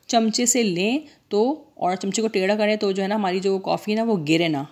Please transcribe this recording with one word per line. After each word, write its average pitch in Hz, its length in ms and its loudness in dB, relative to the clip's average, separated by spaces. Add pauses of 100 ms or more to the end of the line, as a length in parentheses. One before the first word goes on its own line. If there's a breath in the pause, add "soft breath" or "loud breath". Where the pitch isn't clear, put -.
चमचे 226 380 2
से 240 160 2
लें 214 420 0 (260 loud breath)
तो, 247 480 0
और 180 180 0
चमचे 196 260 -4
को 220 60 0
टेढ़ा 196 280 0
करें 214 220 2
तो 202 140 0
जो 196 100 -2
है 190 60 -2
ना 202 60 -2
हमारी 190 260 -2
जो 196 200 0
कॉफ़ी 170 320 -2
है 214 60 0
ना 226 60 0
वो 226 140 2
गिरे 160 300 2
ना, 147 240 -2